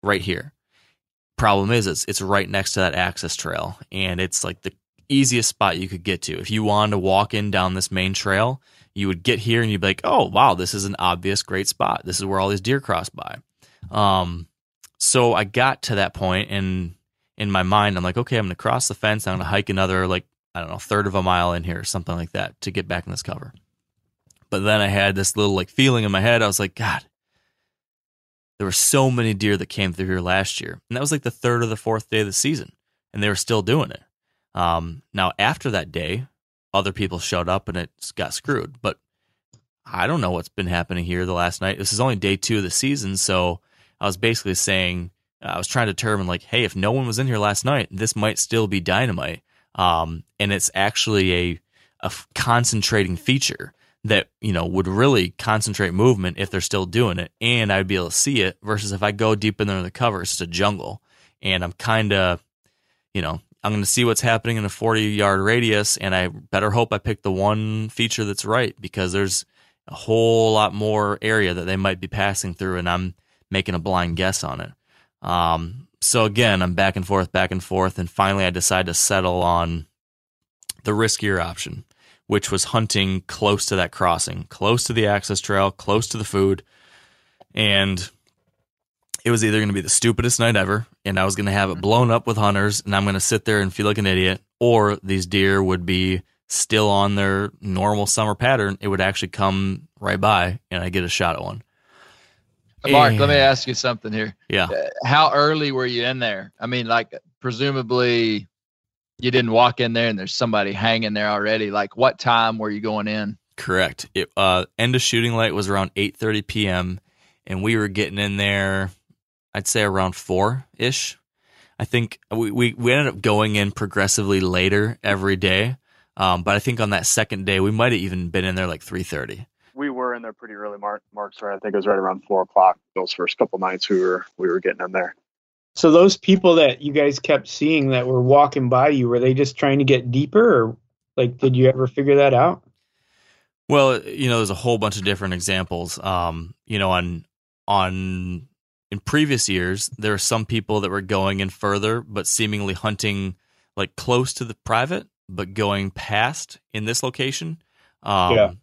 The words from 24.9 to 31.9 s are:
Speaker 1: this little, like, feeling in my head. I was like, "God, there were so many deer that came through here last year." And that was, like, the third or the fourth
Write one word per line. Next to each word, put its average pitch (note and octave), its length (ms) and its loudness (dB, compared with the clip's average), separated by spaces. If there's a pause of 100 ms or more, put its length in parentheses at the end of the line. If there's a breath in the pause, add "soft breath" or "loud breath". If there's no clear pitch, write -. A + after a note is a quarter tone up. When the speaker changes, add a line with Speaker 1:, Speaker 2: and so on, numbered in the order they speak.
Speaker 1:
this G2 200 -2
little, G2+ 200 2
like, F#2 140 -2
feeling C3 340 2
in G2+ 80 0
my F#2+ 100 2
head. A2 220 4
I G#2+ 40 2
was G2+ 120 -2
like, G2 160 -4
"God, G#2 280 -4 (1600)
there G2+ 80 -4
were F2+ 40 -4
so C3+ 380 2
many A#2 240 0
deer G2+ 240 2
that F2 120 -6
came F#2+ 220 -2
through F#2 140 -4
here F#2 160 -2
last F#2+ 400 0
year." - 260 -12
And A2+ 80 -6
that B2+ 60 -2
was, D3 100 -2
like, D3 120 -2
the A#2+ 80 -4
third A#2+ 320 0
or A2+ 40 -2
the A2 80 -4
fourth A2 360 -4